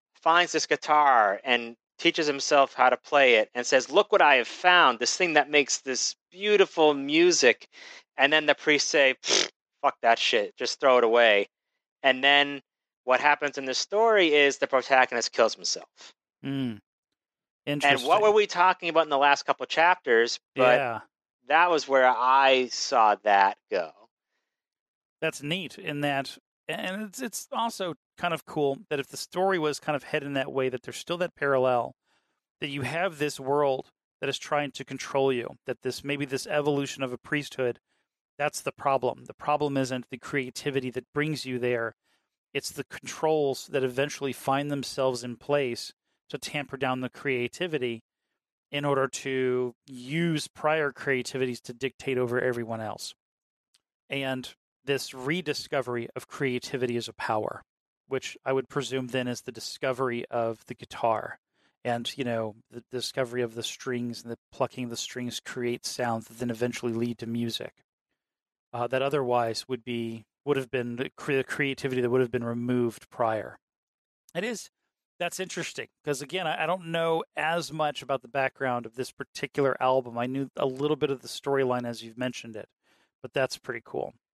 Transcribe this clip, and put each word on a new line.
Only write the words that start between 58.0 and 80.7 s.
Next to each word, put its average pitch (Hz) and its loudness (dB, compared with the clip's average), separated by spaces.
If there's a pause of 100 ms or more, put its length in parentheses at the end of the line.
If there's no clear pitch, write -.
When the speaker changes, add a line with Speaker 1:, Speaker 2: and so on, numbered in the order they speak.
Speaker 2:
which - -6
I 135 0
would 131 -2
presume 131 -6
then 123 -4
is 123 -6
the 127 -14
discovery 123 -4
of 117 -4
the 127 -14
guitar - -4 (480)
and, 120 -4
you 135 -4
know, 113 -4 (160)
the 117 -16
discovery 123 -6
of 113 -4
the 117 -8
strings 120 -8
and 117 -12
the 113 -10 (140)
plucking 127 -6
of 117 -8
the 117 -10
strings 123 -10
creates 120 -6
sounds 117 -4
that 113 -20
then 123 -4
eventually 120 -4
lead 117 -2
to 113 -10
music, 117 -6 (1000)
uh, 120 -2
that 127 0
otherwise 123 0
would 123 -6
be, 117 -6 (200)
would 139 2
have 131 -6
been 120 -4
the 139 -6
cre-, 135 -2
creativity 135 -4
that 120 2
would 127 4
have 117 0
been 120 -2
removed 120 -2
prior. 110 -2 (800)
It 180 -4
is, 220 -8 (500)
that's 175 -6
interesting, 170 -8 (160)
'cause 143 -4
again, 165 -6
I, 160 -2
I - -2
don't 170 -4
know 165 0 (120)
as 156 -2
much 151 -2
about 135 -4
the 127 -20
background 127 -2
of 113 -16
this 127 -8
particular - -2
album. 127 0
I 120 -2
knew 131 -6
a - 0
little 139 -2